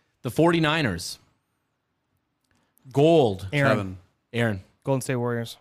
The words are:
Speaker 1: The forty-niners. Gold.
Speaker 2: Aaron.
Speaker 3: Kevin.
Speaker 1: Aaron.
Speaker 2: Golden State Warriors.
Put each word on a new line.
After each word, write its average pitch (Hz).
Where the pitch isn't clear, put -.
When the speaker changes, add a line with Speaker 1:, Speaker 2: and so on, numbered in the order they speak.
Speaker 1:
The 127
forty-niners. 156
Gold. 135
Speaker 2:
Aaron. 143
Speaker 3:
Kevin. 95
Speaker 1:
Aaron. 113
Speaker 2:
Golden 131
State 135
Warriors. 120